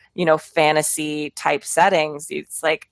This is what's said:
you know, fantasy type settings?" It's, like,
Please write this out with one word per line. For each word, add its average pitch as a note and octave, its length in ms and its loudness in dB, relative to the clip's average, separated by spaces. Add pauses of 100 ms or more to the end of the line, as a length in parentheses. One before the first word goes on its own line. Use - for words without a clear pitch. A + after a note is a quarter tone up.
(160)
you F3+ 100 -2
know, D#3+ 140 4
fantasy D3+ 920 0
type D3 320 -2
settings?" D#3 680 0
It's, - 320 -10
like, D#3 280 -2